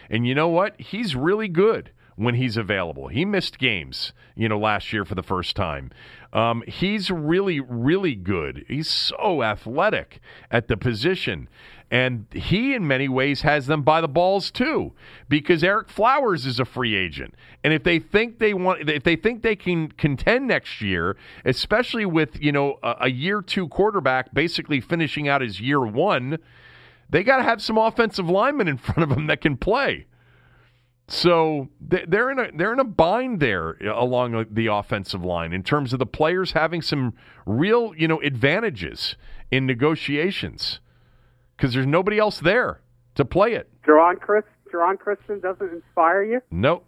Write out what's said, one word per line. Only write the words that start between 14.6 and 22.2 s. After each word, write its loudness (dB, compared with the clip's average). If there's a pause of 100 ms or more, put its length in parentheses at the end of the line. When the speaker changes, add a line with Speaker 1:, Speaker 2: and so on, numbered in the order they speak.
Speaker 1:
because 4
Eric 2
Flowers 2
is -2
a 0
free -2
agent. -4 (300)
And 4
if 0
they 4
think 0
they 2
want, 0
if -2
they 4
think -2
they 2
can -2
contend 0
next -2
year, 0 (280)
especially 0
with, 0